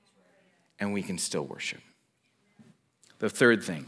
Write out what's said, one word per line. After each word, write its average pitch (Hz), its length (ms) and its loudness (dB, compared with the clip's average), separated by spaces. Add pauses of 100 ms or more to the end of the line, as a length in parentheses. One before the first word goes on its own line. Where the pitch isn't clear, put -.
(760)
And 101 140 -4
we 101 100 -2
can 92 160 -6
still 82 280 -4
worship. - 340 -10 (1400)
The 113 100 0
third 117 340 6
thing. 78 240 -6